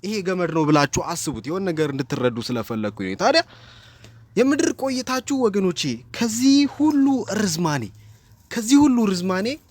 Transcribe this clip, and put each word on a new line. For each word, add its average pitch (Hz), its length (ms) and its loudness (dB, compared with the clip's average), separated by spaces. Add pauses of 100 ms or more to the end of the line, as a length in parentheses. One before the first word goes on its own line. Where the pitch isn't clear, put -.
ይሄ 202 200 -8
ገመድ 180 300 -2
ነው 160 120 2
ብላችሁ 147 420 2
አስቡት። 147 400 -8
የሆነ 175 200 -6
ነገር 156 240 -2
እንድትረዱ 123 520 -2
ስለፈለግኩኝ 107 680 -4
ነው። 95 100 -6
ታዲያ 285 240 2 (920)
የምድር 277 400 2
ቆይታችሁ 262 640 -4
ወገኖቼ 196 420 0 (300)
ከዚህ 240 440 2 (140)
ሁሉ 285 360 2 (280)
ርዝማኔ፣ 160 500 0 (680)
ከዚህ 240 280 2
ሁሉ 285 180 6 (100)
ርዝማኔ 185 400 -2 (240)